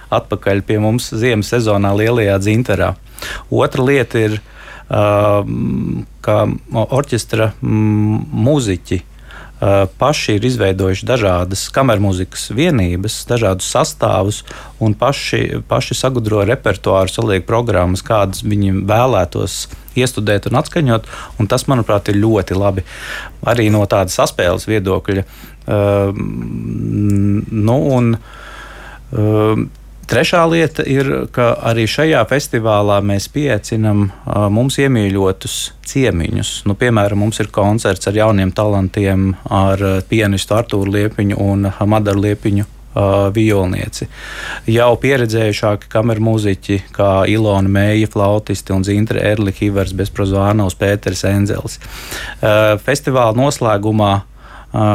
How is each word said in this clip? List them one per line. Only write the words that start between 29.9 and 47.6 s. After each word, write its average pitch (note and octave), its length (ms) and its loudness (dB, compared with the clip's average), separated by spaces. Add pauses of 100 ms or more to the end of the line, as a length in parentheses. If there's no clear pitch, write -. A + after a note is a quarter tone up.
trešā D#3+ 440 2
lieta E3 380 0
ir, C3+ 280 0 (180)
ka A#2+ 320 2
arī A#2 260 2
šajā D3 380 2
festivālā A2 760 2
mēs G2+ 320 -2
pieaicinam, G#2+ 800 0
ā, - 380 -2
mums B2 320 0
iemīļotus G2 760 0 (280)
ciemiņus. G2+ 720 -2 (100)
Nu, G2+ 100 0
piemēram, G#2 480 2
mums G#2+ 160 -2
ir G#2+ 140 -4
koncerts G#2 580 0
ar G#2 80 0
jauniem G2+ 320 4
talantiem, G2 800 0 (120)
ar, F#2+ 380 2
ā, F#2+ 220 0
pianistu G#2 560 0
Artūru G2+ 400 -2
Liepiņu G2+ 420 0
un G2 300 0 (100)
Madaru G2+ 460 2
Liepiņu, G#2 420 0
ā, - 400 -4 (240)
violnieci. G2 800 0 (560)
Jau A#2 340 4
pieredzējušāki A2+ 880 0
kamermuziķi, G#2+ 1000 0
kā G2 240 2 (100)
Ilona G2 480 2